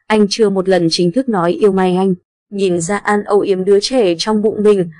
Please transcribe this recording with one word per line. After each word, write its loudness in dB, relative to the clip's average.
anh 2
chưa 0
một -2
lần 2
chính 0
thức -2
nói 0
yêu 0
Mai 0
Anh." 0
Nhìn -2
Gia -4
An -2
âu 0
yếm -2
đứa 4
trẻ 0
trong -2
bụng -2
mình, 2